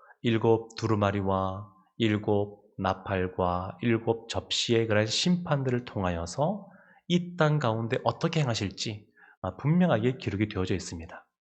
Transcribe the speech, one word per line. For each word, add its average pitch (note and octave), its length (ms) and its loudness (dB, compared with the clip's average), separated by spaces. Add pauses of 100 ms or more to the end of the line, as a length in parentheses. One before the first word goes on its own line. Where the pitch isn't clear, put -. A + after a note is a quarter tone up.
(220)
일곱 A2+ 540 2
두루마리와 G2 960 0 (260)
일곱 G#2+ 680 0 (140)
나팔과 F#2 1040 -2
일곱 A2+ 480 -2
접시의 A2+ 580 -2
그런 G#2+ 180 4
심판들을 C3+ 800 0
통하여서 F#2+ 840 -4 (400)
이 F3 300 -2
땅 D3+ 220 4
가운데 A2+ 440 0
어떻게 - 380 0
행하실지, G#2+ 640 -4 (340)
아, F#2 160 -6
분명하게 C3+ 600 4
기록이 G#2 300 0
되어져 F#2+ 260 -2
있습니다. - 520 -8 (300)